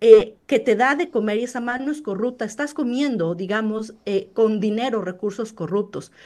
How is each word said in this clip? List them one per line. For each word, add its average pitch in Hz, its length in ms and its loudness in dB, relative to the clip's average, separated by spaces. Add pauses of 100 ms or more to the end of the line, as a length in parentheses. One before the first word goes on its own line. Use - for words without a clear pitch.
eh, 220 360 8 (100)
que 262 140 2
te 220 160 2
da 254 180 2
de 349 160 -4
comer 214 280 -2
y 233 40 -4
esa 247 180 -6
mano 247 300 -6
es 302 100 -6
corrupta, 220 440 -6
estás 294 280 -8
comiendo, 240 640 -2
digamos, 214 600 -4 (120)
eh, 196 260 -4
con 220 280 2
dinero, 220 420 -2
recursos 196 500 -8
corruptos. 185 600 -6 (140)